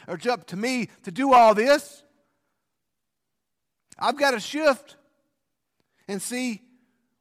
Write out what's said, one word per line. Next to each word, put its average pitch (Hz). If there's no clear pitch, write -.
or 180
it's 160
up 240
to 175
me 240
to 190
do 262
all 233
this. 262
I've 240
gotta 277
shift 285
and 196
see 247